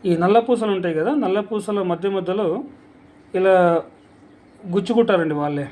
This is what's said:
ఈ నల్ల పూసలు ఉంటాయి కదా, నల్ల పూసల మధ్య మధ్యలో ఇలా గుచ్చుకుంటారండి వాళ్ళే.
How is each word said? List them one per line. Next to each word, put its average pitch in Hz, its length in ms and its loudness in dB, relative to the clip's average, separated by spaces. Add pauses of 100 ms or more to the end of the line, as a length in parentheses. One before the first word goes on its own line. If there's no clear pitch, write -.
ఈ - 20 2 (100)
నల్ల 196 160 4 (100)
పూసలు 220 280 0
ఉంటాయి 180 220 -2
కదా, 175 140 0 (100)
నల్ల 196 160 0 (100)
పూసల 208 320 -4 (100)
మధ్య 170 260 -2
మధ్యలో 185 300 -2 (920)
ఇలా 185 180 4 (1160)
గుచ్చుకుంటారండి 196 640 2
వాళ్ళే. 143 320 -4